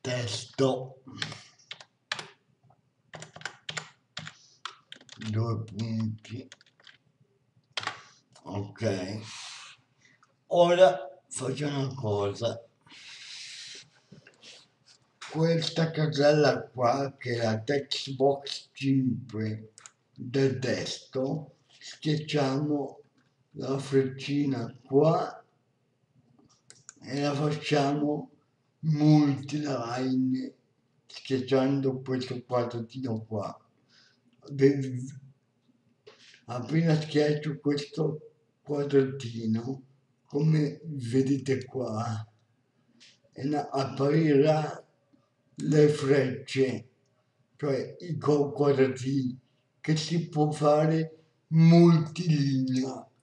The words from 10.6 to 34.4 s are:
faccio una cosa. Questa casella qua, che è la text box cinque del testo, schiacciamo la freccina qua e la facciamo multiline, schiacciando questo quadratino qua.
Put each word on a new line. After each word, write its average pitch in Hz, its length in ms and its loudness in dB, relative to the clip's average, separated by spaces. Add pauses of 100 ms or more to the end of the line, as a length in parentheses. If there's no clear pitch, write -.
faccio 135 400 -6
una 135 260 -4
cosa. 101 680 -4 (2750)
Questa 160 640 0
casella 147 760 2
qua, 127 500 -2
che 123 180 -6
è 117 100 -2
la 110 160 0
text 139 560 -4
box 139 560 -2
cinque 110 1000 -2 (380)
del 123 460 -2
testo, - 1000 -6 (200)
schiacciamo 143 1200 -2 (560)
la 135 220 -4
freccina 135 1040 -2
qua - 600 2 (1600)
e 143 200 -8
la 143 140 -2
facciamo 147 960 -2 (540)
multiline, 131 1700 2 (520)
schiacciando 131 960 0
questo 127 440 -6
quadratino 117 800 -4
qua. - 360 -8 (920)